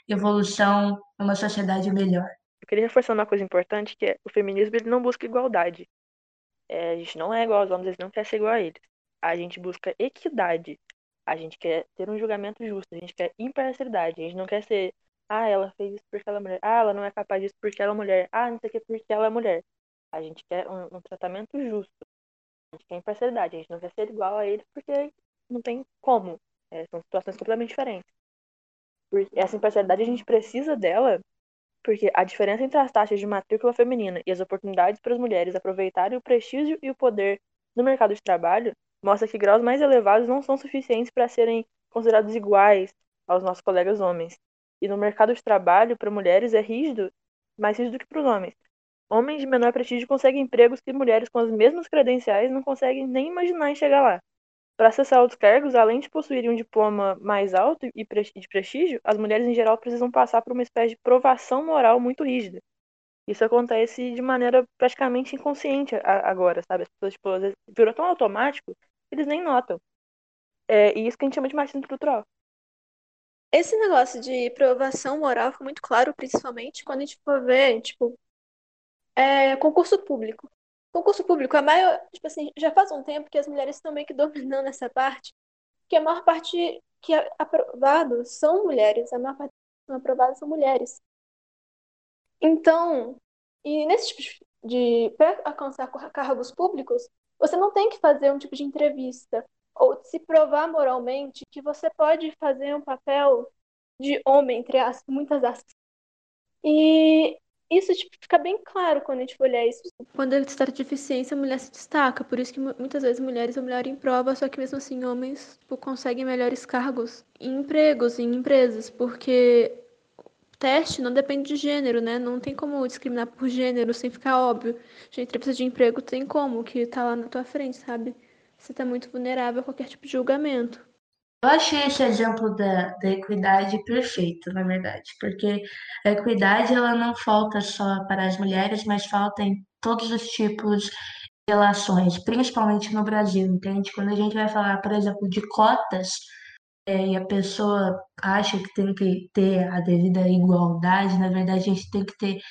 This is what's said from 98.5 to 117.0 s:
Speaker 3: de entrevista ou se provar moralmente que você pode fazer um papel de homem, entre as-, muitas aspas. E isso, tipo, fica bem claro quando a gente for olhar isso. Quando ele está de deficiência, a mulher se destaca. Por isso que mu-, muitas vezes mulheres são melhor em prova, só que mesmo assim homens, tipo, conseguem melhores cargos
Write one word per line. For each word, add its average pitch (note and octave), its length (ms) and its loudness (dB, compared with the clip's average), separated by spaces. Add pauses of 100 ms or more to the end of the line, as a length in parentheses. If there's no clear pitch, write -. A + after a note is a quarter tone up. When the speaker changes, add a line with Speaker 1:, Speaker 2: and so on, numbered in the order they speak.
Speaker 3:
de C#4+ 80 -8
entrevista C4+ 800 -4 (320)
ou - 260 4
se - 160 -12
provar D#4 480 2
moralmente C4+ 760 -2 (100)
que C#4+ 100 -16
você D4 280 -4
pode D#4+ 500 2
fazer C#4+ 340 -2
um D4 60 -4
papel C#4 720 0 (480)
de C#4 260 -4
homem, C4+ 340 4
entre B3+ 200 -2
as-, B3 260 -2
muitas C#4 380 -2
aspas. B3 320 -6 (880)
E D#4 720 6 (320)
isso, F#4+ 240 2
tipo, - 280 -6
fica - 160 2
bem F4+ 260 -2
claro E4 380 0
quando C4+ 160 -6
a B3+ 40 -6
gente B3+ 140 -10
for C4+ 120 2
olhar A#3+ 180 0
isso. A#3 160 -2 (340)
Quando C4 180 -2
ele C#4 120 2
está C4+ 200 -4
de C4 60 -6
deficiência, C4+ 640 -6
a - 20 -4
mulher C4+ 220 -4
se - 120 -16
destaca. C4 520 -2
Por B3 160 -4
isso B3+ 140 -8
que - 60 -10
mu-, C4+ 180 -6
muitas C4+ 240 -6
vezes B3 180 0
mulheres A#3+ 360 -4
são C4 80 -6
melhor B3 240 -6
em C4+ 80 -8
prova, C4 400 0
só C4+ 120 -4
que C4+ 120 -10
mesmo C4 180 -8
assim B3+ 260 -10
homens, B3+ 560 -8
tipo, - 160 -12
conseguem B3+ 480 -6
melhores B3 420 -2
cargos B3 600 -6 (140)